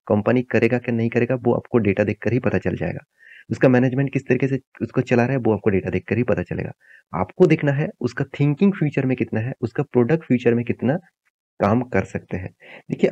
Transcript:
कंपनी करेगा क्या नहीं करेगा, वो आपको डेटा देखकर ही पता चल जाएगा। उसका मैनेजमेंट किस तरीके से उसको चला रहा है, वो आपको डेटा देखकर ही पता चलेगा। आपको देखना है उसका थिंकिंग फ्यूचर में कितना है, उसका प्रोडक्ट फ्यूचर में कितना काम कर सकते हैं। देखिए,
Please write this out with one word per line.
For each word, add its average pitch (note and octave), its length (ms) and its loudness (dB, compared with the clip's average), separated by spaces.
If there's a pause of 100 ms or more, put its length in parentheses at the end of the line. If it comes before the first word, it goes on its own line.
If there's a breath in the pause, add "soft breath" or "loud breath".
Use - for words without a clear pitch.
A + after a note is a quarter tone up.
कंपनी A#2 360 2
करेगा A#2 340 2
क्या A#2+ 180 -4
नहीं A2+ 140 0
करेगा, A#2+ 260 0
वो A#2 180 0
आपको A#2 240 -2
डेटा G#2 260 2
देखकर G#2+ 300 -2
ही B2 60 0
पता G2 180 0
चल F#2+ 180 -4
जाएगा। F2+ 240 -6 (520 loud breath)
उसका C3 180 4
मैनेजमेंट B2+ 440 2
किस C3+ 140 -4
तरीके B2+ 200 2
से C3+ 120 -2 (220)
उसको - 200 -2
चला A#2 220 2
रहा B2 80 0
है, C3+ 60 -2
वो A2+ 160 2
आपको G#2 160 0
डेटा F#2+ 200 0
देखकर F#2 280 -2
ही A#2+ 60 0
पता A#2+ 200 0
चलेगा। - 280 -6 (420 soft breath)
आपको - 320 0
देखना D#3 260 2
है D3+ 180 -2 (100)
उसका - 260 -6
थिंकिंग D3 480 0
फ्यूचर C#3 320 -2
में C3 120 0
कितना A2 220 -2
है, A#2+ 220 -4
उसका - 220 -4
प्रोडक्ट B2+ 400 2
फ्यूचर B2 300 2
में A#2 120 -2
कितना B2 320 -2 (640 soft breath)
काम A2 220 2
कर F#2+ 220 -2
सकते - 340 -10
हैं। F#2 120 -10 (420 loud breath)
देखिए, - 200 0